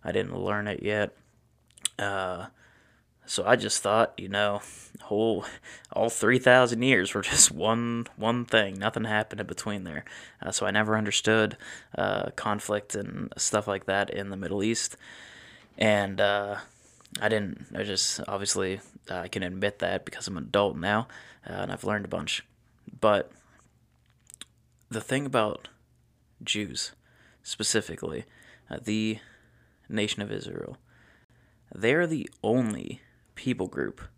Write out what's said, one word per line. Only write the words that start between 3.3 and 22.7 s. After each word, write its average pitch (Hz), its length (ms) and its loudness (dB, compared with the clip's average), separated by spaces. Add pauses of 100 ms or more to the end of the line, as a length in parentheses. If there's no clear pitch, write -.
I 120 120 6
just 104 260 -2
thought, 107 340 4
you 95 120 -10
know, 104 320 0 (400)
whole, 107 440 0 (460)
all 117 180 0
three 117 300 4
thousand 123 420 8
years 117 320 4
were 101 80 0
just - 300 6
one, 117 640 0
one 120 300 0
thing. 98 340 4
Nothing 110 240 -2
happened 107 380 -2
in 90 60 -6
between 101 360 -6
there. 76 220 -10 (360)
Uh, 95 100 -6
so - 140 -2
I 98 60 0
never 107 260 4
understood, 107 600 4 (400)
uh, 98 400 0
conflict 104 580 -2
and 101 420 -6
stuff - 300 0
like 98 180 -2
that 98 240 2
in 98 200 -6
the 98 80 -8
Middle 95 260 -2
East. 113 320 0 (840)
And, 101 440 4
uh, 101 360 2 (640)
I 107 80 2
didn't, 104 460 0
I 101 80 -4
just, - 440 -2
obviously, 98 520 -2 (300)
uh, 92 60 -6
I 87 120 -6
can 95 160 -4
admit 95 360 -2
that 90 260 -2
because - 220 -10
I'm 95 100 -6
an 69 80 -6
adult 98 320 2
now, 104 300 2 (420)
uh, 87 40 -10
and 98 180 -4
I've 95 120 -8
learned 101 220 -2
a 90 40 -12
bunch. - 360 -4 (540)